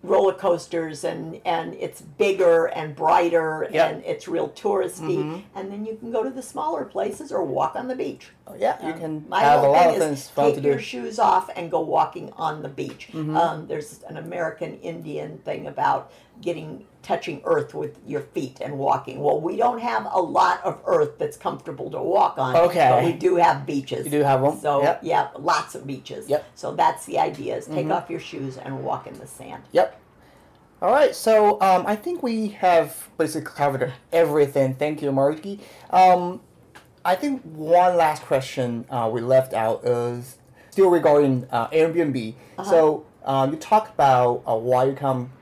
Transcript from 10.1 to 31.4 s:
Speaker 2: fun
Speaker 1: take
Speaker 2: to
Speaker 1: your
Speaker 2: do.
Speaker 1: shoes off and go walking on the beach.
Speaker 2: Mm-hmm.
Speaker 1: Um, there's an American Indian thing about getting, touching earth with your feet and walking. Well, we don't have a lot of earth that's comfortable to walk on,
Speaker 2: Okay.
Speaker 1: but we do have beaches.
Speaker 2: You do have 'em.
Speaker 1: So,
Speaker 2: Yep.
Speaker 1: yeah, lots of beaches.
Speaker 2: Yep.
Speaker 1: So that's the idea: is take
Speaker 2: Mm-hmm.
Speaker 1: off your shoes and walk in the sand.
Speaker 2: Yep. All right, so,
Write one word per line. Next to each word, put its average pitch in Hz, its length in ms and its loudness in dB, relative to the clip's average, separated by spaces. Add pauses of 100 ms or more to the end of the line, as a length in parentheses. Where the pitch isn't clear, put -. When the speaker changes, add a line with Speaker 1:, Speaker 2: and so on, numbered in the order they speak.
Speaker 2:
fun 143 160 0
Speaker 1:
take 143 100 4
Speaker 2:
to - 60 -6
Speaker 1:
your 143 120 2
Speaker 2:
do. 131 80 -2
Speaker 1:
shoes 226 380 -10
off - 340 2
and 170 160 -10
go 170 80 0
walking 160 580 -2
on 156 260 -6
the 147 60 -10
beach. 139 440 -12
Speaker 2:
Mm-hmm. 156 240 -4
Speaker 1:
Um, 160 320 0
there's 151 400 -10
an 156 80 -14
American 165 640 -8
Indian 151 640 -10
thing 147 240 -8
about 139 420 -6 (300)
getting, 156 440 -10 (180)
touching 170 420 -8
earth 151 280 -2
with - 320 -10
your - 180 -8
feet - 380 -10
and 139 180 -8
walking. 135 440 -2
Well, 147 180 0
we - 160 -4
don't 226 240 0
have 226 300 -4
a 185 100 0
lot 180 440 0
of - 220 -4
earth 151 320 0
that's 151 180 -6
comfortable 151 540 -8
to 147 120 -8
walk 180 360 2
on, 131 180 0
Speaker 2:
Okay. 170 340 4
Speaker 1:
but 127 140 4
we 170 80 2
do 180 240 0
have 160 300 4
beaches. 135 400 -6
Speaker 2:
You 147 40 -8
do 147 140 2
have 135 180 4
'em. 143 160 2
Speaker 1:
So, 143 240 0
Speaker 2:
Yep. - 200 0
Speaker 1:
yeah, 147 260 0 (100)
lots 165 380 -2
of 131 100 -14
beaches. - 420 -12
Speaker 2:
Yep. 151 160 0 (120)
Speaker 1:
So - 160 -8
that's 160 320 0
the - 160 -4
idea: 123 380 -4
is - 80 -10
take 156 180 -4
Speaker 2:
Mm-hmm. 156 80 -2
Speaker 1:
off 170 180 -4
your - 80 -8
shoes 135 380 -10
and 135 260 -10
walk - 240 -6
in - 140 -16
the - 60 -18
sand. - 360 -18 (100)
Speaker 2:
Yep. - 240 0 (840)
All 180 100 0
right, 277 240 4
so, 208 460 4